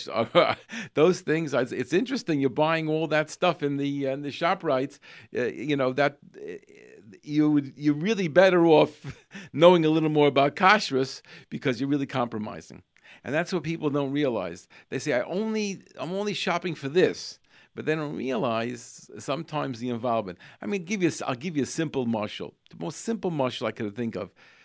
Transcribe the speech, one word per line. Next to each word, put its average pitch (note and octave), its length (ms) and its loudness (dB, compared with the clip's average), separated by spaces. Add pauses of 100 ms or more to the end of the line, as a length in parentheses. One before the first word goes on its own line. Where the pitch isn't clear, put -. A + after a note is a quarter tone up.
(100)
<laughs> A2+ 240 -2
are B2+ 220 4 (380)
those F3 260 4
things. D#3 320 -2
Are, C3 80 2
it's B2 320 -4
interesting. G3+ 480 -2
You're C3+ 80 2
buying D#3 400 0
all D#3 200 -2
that D3+ 200 0
stuff - 340 -2
in C#3+ 140 -2
the, C#3 320 -4
uh, C3 60 -2
in C#3+ 80 -10
the C#3+ 80 -8
shop F3 340 -2
rights. C#3 340 -2 (380)
Uh, B2 60 -2
you A#2 340 -2
know C3 160 0
that." C#3+ 240 0 (180)
Uh, D#2 200 -14 (680)
you D3+ 280 2
would, C#3 260 2
you're D3 180 2
really F#3 320 0
better F3 400 6
off D3+ 640 4 (100)
<laughs> - 140 -20
knowing E3+ 320 8
a D#3 60 4
little D#3+ 180 4
more D3 200 6
about C#3 280 4
kashrus F#3 640 2 (300)
because A#2 280 -2
you're C#3 120 -2
really C#3 160 0
compromising. G#2+ 760 -6 (400)
And B2 120 -6
that's E3+ 180 -2
what E3+ 120 -2
people D#3+ 260 -2
don't C#3 220 -2
realize. A2 540 -2 (220)
They C3 100 -6
say, C#3+ 140 -4
"I B2 120 2
only, G#3 580 -4 (160)
I'm D#3+ 160 -8
only G#3 180 -4
shopping F3 420 -4
for C#3 140 -8
this." C#3+ 500 0 (360)
But A#2+ 120 -10
they D3+ 80 0
don't D#3 220 -6
realize B2 1000 -6
sometimes C#3+ 600 -6
the B2 80 -6
involvement. A2+ 480 -2 (240)
I - 60 -10
mean, G3+ 180 -4
give G3 160 -4
you E3+ 80 4
a - 20 0
s-, - 120 -6
I'll C3+ 120 -4
give D3 220 -8
you C3+ 60 0
a A#2 40 -2
simple C#3 400 -4
mashal. G#2 460 -4 (160)
The - 100 -20
most E3 220 -10
simple G3+ 300 -4
mashal B2+ 360 -4
I A2+ 40 -2
could G#2 260 -8
think A#2 180 -6
of, F#2+ 160 -10 (340)